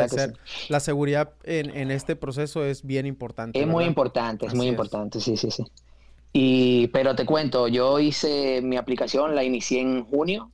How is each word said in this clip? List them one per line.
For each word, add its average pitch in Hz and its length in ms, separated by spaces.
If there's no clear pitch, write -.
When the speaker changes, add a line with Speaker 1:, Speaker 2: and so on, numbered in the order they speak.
Speaker 1:
verdad 120 80
que 127 100
Speaker 2:
ser. 135 140
Speaker 1:
sí. - 260
Speaker 2:
La 147 100
seguridad 143 500
en, 156 340
en 135 140
este 139 240
proceso 143 500
es 139 180
bien 135 220
importante, 120 540
Speaker 1:
Es 147 80
muy 165 160
Speaker 2:
¿verdad? 175 60
Speaker 1:
importante, 120 580
es - 20
Speaker 2:
Así 123 80
Speaker 1:
muy 123 80
Speaker 2:
es. 127 60
Speaker 1:
importante, 107 500
sí, 110 160
sí, 113 140
sí. - 120
Y, 127 540
pero 135 280
te 131 80
cuento, 131 440
yo 127 320
hice 143 640
mi 127 120
aplicación, 127 600
la 135 80
inicié 127 380
en 131 220
junio 165 500